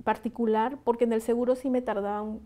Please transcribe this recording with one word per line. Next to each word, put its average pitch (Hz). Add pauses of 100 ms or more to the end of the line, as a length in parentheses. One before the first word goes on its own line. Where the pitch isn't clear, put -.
particular, 220
porque 233
en 233
el 220
seguro 240
sí 254
me 254
tardaba 208
un, 214